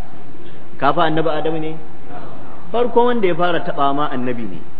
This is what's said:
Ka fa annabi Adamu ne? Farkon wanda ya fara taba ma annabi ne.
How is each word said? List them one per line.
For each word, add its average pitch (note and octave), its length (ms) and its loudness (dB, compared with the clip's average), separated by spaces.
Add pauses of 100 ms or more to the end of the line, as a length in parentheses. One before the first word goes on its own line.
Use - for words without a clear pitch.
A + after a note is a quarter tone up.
(800)
Ka C#3 140 2
fa D#3+ 180 2
annabi D#3+ 200 2
Adamu D#3+ 280 0
ne? D#3 160 0 (960)
Farkon A#3+ 360 2
wanda A#3 200 2
ya F3 80 2
fara E3+ 260 0
taba C#3+ 320 0
ma D3 180 0
annabi B2 360 0
ne. E2+ 140 -2 (200)